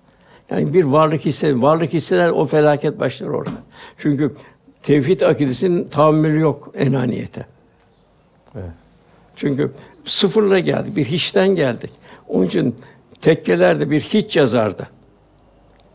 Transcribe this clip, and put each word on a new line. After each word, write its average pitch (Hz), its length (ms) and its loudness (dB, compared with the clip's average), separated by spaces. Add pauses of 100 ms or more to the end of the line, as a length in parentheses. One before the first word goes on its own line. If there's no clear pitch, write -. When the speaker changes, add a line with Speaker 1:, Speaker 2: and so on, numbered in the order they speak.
(500)
Speaker 1:
Yani 147 240 -2
bir 180 100 4
varlık 151 400 2
hisse-, 139 380 -2
varlık 160 300 2
hisseder, 175 380 0
o 160 140 0
felaket 147 560 0
başlar 127 280 -6
orada. - 220 -6 (480)
Çünkü 147 360 0 (480)
tevhid 147 380 2
akidesinin 170 640 0
tahammülü 156 560 2
yok - 340 -2
enaniyete. 127 720 -4 (1080)
Speaker 2:
Evet. 92 160 -12 (680)
Speaker 1:
Çünkü 139 360 -2 (320)
sıfırla 196 540 2
geldik, 147 380 -4
bir 151 80 0
hiçten 185 440 0
geldik. 143 420 -2 (380)
Onun - 180 0
için 156 300 -2 (440)
tekkelerde 165 720 2
bir 147 100 0
hiç - 360 -2
yazardı. 120 520 0 (1080)